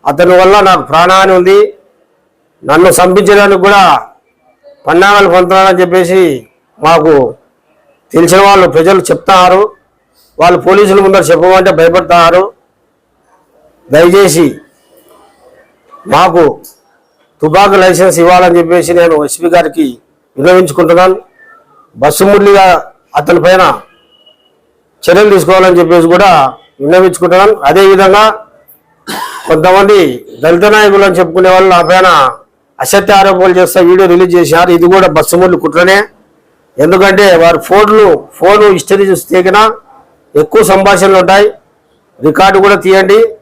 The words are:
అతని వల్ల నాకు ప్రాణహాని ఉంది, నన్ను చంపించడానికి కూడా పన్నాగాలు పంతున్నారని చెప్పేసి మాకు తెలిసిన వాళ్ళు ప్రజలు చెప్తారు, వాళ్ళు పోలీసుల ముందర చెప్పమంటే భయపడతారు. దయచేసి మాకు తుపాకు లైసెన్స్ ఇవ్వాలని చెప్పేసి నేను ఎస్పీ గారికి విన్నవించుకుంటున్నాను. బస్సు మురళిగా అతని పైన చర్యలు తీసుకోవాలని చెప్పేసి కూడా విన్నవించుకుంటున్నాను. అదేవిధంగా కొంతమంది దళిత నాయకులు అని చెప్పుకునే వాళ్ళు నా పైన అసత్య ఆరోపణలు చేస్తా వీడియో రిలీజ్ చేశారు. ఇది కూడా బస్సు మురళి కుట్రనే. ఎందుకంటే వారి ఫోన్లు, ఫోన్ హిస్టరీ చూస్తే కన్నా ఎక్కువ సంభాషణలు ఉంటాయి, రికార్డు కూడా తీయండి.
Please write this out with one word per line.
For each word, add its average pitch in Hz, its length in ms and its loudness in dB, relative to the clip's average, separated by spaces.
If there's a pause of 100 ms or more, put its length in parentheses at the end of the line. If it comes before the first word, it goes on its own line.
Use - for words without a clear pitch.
అతని 175 360 0
వల్ల 190 200 2
నాకు 185 220 0
ప్రాణహాని 185 500 0
ఉంది, 190 420 0 (880)
నన్ను 165 260 0
చంపించడానికి 196 720 0
కూడా 185 460 0 (800)
పన్నాగాలు 196 420 0
పంతున్నారని 185 520 0
చెప్పేసి 175 680 -2 (320)
మాకు 151 560 0 (760)
తెలిసిన 175 280 0
వాళ్ళు 196 280 2
ప్రజలు 165 300 0
చెప్తారు, 185 760 -2 (640)
వాళ్ళు 175 200 0
పోలీసుల 196 400 0
ముందర 190 200 0
చెప్పమంటే 180 520 0
భయపడతారు. 170 840 0 (1400)
దయచేసి 165 680 0 (1500)
మాకు 165 540 -2 (800)
తుపాకు 185 300 0
లైసెన్స్ 185 480 0
ఇవ్వాలని 175 400 2
చెప్పేసి 170 340 -2
నేను 165 320 0
ఎస్పీ 165 240 -6
గారికి 156 520 -4 (360)
విన్నవించుకుంటున్నాను. 180 840 0 (720)
బస్సు 151 280 -2
మురళిగా 196 680 0 (220)
అతని 151 280 -4
పైన 180 380 0 (1200)
చర్యలు 202 260 0
తీసుకోవాలని 185 500 2
చెప్పేసి 165 280 0
కూడా 165 500 0 (240)
విన్నవించుకుంటున్నాను. 180 720 0
అదేవిధంగా 196 920 0 (1000)
కొంతమంది 180 800 0 (180)
దళిత 175 220 0
నాయకులు 208 380 2
అని 185 120 -2
చెప్పుకునే 180 340 0
వాళ్ళు 185 200 2
నా 175 120 2
పైన 170 500 0 (480)
అసత్య 196 340 -2
ఆరోపణలు 190 400 0
చేస్తా 185 280 0
వీడియో 185 260 2
రిలీజ్ 175 280 0
చేశారు. 170 360 0
ఇది 170 140 0
కూడా 185 220 2
బస్సు 156 280 -2
మురళి 180 220 0
కుట్రనే. 180 460 -2 (760)
ఎందుకంటే 190 580 0
వారి 165 240 0
ఫోన్లు, 202 760 0
ఫోన్ 202 380 2
హిస్టరీ 196 300 -2
చూస్తే 185 400 -4
కన్నా 208 300 0 (640)
ఎక్కువ 156 280 0
సంభాషణలు 190 540 0
ఉంటాయి, 196 360 0 (640)
రికార్డు 190 400 0
కూడా 202 160 2
తీయండి. 190 500 0 (160)